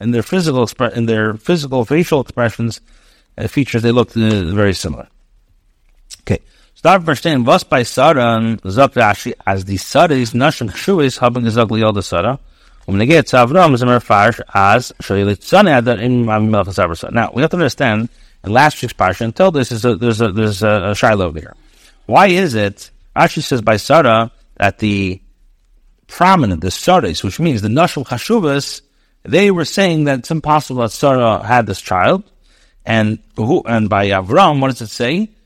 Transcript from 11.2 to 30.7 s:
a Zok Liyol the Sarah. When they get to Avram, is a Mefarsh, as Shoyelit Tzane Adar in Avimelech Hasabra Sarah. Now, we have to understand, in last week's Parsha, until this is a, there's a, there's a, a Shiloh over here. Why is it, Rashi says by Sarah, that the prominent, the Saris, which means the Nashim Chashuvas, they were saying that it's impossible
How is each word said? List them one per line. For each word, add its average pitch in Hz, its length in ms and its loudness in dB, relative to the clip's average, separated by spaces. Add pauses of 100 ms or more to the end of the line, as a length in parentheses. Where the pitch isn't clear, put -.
a 117 40 0
Zok 110 200 0
Liyol 110 240 0
the 101 100 -4
Sarah. 101 360 -4 (460)
When 98 140 -2
they 113 80 2
get 151 200 4
to 135 100 2
Avram, 147 360 4
is 120 80 0
a 127 40 0
Mefarsh, 113 560 2 (120)
as 101 380 2 (100)
Shoyelit 101 360 -2
Tzane 185 380 4
Adar 120 220 2
in 123 280 0
Avimelech 107 400 0
Hasabra 90 320 -2
Sarah. - 160 -12
Now, 110 200 -2
we 123 80 -4
have 156 100 0
to 180 60 -2
understand, 120 520 -2 (340)
in 98 80 -8
last 135 300 2
week's 120 120 -8
Parsha, 92 280 -2
until 117 280 0
this 135 220 -2
is 113 140 -4
a, 120 100 2
there's 113 260 -2
a, 110 120 0
there's 107 280 -2
a, 104 300 0
a 104 40 -4
Shiloh 101 320 2
over 78 120 -10
here. - 160 -18 (500)
Why 160 220 4
is 180 260 0
it, 104 380 -4 (240)
Rashi 160 260 0
says 123 200 -2
by 110 160 2
Sarah, 117 540 2 (260)
that 101 220 0
the 98 420 -4 (840)
prominent, 147 560 2
the 90 80 -4
Saris, 135 540 0
which - 160 -6
means 147 220 -2
the 110 80 -4
Nashim 147 360 0
Chashuvas, 143 760 -2 (420)
they 185 260 2
were 170 160 -2
saying 170 380 0
that 139 160 0
it's - 100 -12
impossible 147 540 -2